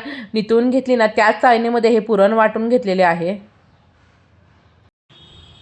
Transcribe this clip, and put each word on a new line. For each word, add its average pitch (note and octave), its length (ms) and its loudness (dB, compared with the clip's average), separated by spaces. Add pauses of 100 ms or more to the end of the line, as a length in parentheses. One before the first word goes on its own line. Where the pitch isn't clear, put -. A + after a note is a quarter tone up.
(340)
नितळून A3+ 360 0
घेतली B3+ 260 0
ना, A3 100 2
त्याच A3 340 0
चाळणीमध्ये A#3 500 2
हे A#3 80 2
पुरण G#3 340 2
वाटून A3 360 0
घेतलेले F#3+ 340 0
आहे. E3+ 320 0 (2250)